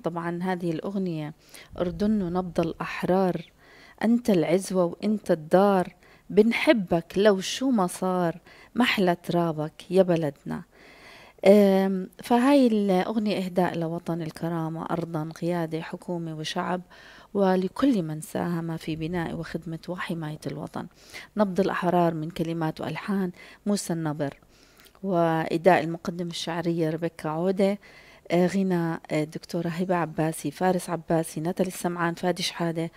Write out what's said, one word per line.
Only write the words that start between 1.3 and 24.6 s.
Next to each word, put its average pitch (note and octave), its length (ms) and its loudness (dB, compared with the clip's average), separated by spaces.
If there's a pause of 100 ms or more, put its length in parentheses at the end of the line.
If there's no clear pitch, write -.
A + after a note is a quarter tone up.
أردن F3+ 540 0
نبض F3+ 280 -2
الأحرار، E3+ 920 0 (520)
أنت A#3 260 4
العزوة F#3 540 2
وأنت G3+ 460 -2
الدار، F3 640 2 (360)
بنحبك G#3 840 4
لو G3 240 4
شو C4 300 -2
ما G#3+ 160 4
صار، F3+ 520 0 (360)
محلى G3+ 400 2
ترابك E3 760 -4
يا F#3+ 120 6
بلدنا. D#3+ 600 0 (840)
آم، G3 640 6 (140)
فهاي B3+ 440 6
الأغنية G3+ 760 0
إهداء F3+ 340 0
لوطن E3+ 440 -4
الكرامة D#3+ 680 -6
أرضا، E3 380 -4 (120)
قيادة، E3 400 -2
حكومة E3+ 540 -8
وشعب، E3 460 -6 (540)
ولكل F#3+ 680 2
من D#3 180 -6
ساهم E3 560 -4
في D#3+ 200 -8
بناء E3 380 -4
وخدمة E3 540 -8
وحماية E3 580 -6
الوطن. - 400 -10 (500)
نبض G3 240 0
الأحرار F3 540 2
من D#3+ 160 -6
كلمات E3 500 -4
وألحان F#3 520 -4 (340)
موسى G3+ 260 -2
النبر، D#3 420 -4 (680)